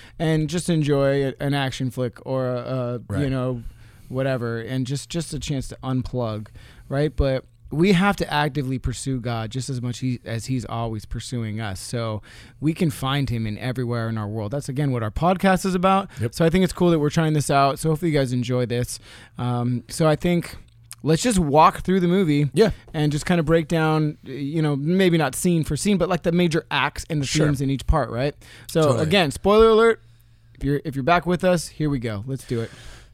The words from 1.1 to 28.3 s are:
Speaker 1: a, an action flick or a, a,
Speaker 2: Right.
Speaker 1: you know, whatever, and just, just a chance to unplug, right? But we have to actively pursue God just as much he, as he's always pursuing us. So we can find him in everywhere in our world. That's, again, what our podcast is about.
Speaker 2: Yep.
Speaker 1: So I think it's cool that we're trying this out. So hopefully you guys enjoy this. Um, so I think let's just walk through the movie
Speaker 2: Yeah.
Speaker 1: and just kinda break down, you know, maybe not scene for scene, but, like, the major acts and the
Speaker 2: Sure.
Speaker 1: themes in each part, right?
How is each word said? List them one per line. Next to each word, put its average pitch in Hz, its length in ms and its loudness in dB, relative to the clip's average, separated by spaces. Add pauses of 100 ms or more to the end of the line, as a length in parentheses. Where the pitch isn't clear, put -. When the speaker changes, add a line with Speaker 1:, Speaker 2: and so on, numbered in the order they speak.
Speaker 1:
a, 127 140 -4
an 143 120 -2
action 131 380 -2
flick 123 340 -6
or 131 220 -2
a, 123 100 -4
a, 123 420 -4 (100)
Speaker 2:
Right. 139 140 -2
Speaker 1:
you 139 60 0
know, 127 340 -4 (440)
whatever, 127 540 -4
and 127 260 -4
just, 139 220 -8
just 170 240 -6
a 147 60 -8
chance 135 280 -4
to - 160 -14
unplug, 120 640 -4 (420)
right? 143 260 -2
But 135 300 0 (260)
we 175 220 4
have 196 240 4
to - 140 -4
actively 143 460 -2
pursue 131 420 -4
God 113 300 -6
just 127 200 -6
as 127 120 -6
much 120 180 -6
he, 127 260 -4
as 113 200 -6
he's 131 200 -4
always 113 400 -6
pursuing 113 540 -8
us. 101 200 -8
So 113 420 -6 (380)
we 156 140 0
can 160 180 2
find 135 380 -2
him 113 180 -2
in 104 100 -6
everywhere 120 520 -4
in 113 80 -4
our 107 100 -4
world. 107 240 -6
That's, 143 180 -6
again, 139 220 -2
what 123 100 -2
our 107 80 -2
podcast 185 560 2
is 185 80 0
about. 190 360 2 (120)
Speaker 2:
Yep. - 140 -4
Speaker 1:
So 170 100 2
I 165 60 4
think 185 120 4
it's 175 100 0
cool 175 180 4
that 160 80 4
we're 147 100 2
trying 156 240 2
this 147 160 0
out. 139 300 4
So 160 100 -2
hopefully 160 220 0
you 147 60 2
guys 135 140 2
enjoy 123 360 0
this. 120 320 -4 (400)
Um, 120 480 -2
so 160 200 0
I 151 80 4
think 175 400 -2 (460)
let's 156 220 2
just 233 160 2
walk 156 420 6
through 190 200 2
the 175 60 2
movie 151 460 2
Speaker 2:
Yeah. 196 160 6 (240)
Speaker 1:
and 151 180 0
just 147 140 -4
kinda 175 160 2
break 160 260 2
down, 156 560 0
you 143 380 -6
know, 147 140 0
maybe 170 420 2
not 139 160 0
scene 170 300 0
for 151 120 -4
scene, 202 220 2
but, 165 120 0
like, 175 120 0
the 170 100 0
major 170 380 2
acts 143 400 -2
and 151 140 -2
the - 20 -4
Speaker 2:
Sure. 151 220 2
Speaker 1:
themes 143 120 0
in 139 120 -2
each 135 160 -2
part, 147 240 2
right? 135 240 -4 (320)